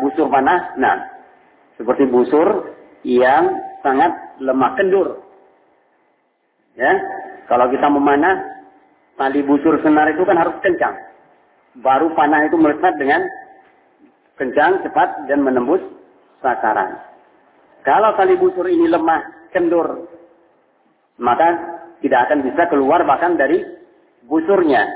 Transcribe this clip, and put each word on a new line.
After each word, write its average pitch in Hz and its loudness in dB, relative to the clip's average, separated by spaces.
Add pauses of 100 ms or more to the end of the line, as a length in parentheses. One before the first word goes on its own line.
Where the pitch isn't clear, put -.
busur 143 0
panah, 139 0
nah, - -2 (640)
seperti 123 0
busur 147 2 (340)
yang 127 2 (320)
sangat 143 -2
lemah, 131 0
kendur. 190 0 (1700)
Ya, 131 0 (560)
kalau 123 2
kita 135 0
memanah, 147 0 (520)
tali 135 -2
busur 147 2
senar 151 2
itu 180 0
kan 185 2
harus 165 -2
kencang. 165 -2 (840)
Baru 139 2
panah 151 2
itu 165 0
melesat 160 2
dengan 156 0 (1160)
kencang, 147 0
cepat, 143 -2
dan 143 0
menembus 135 0 (600)
sasaran. 110 -2 (840)
Kalau 202 2
tali 185 2
busur 180 0
ini 170 2
lemah, 165 -2
kendur, 170 -2 (1120)
maka 120 2 (520)
tidak 127 0
akan 151 2
bisa 139 0
keluar 151 2
bahkan 165 0
dari 147 0 (640)
busurnya. 156 0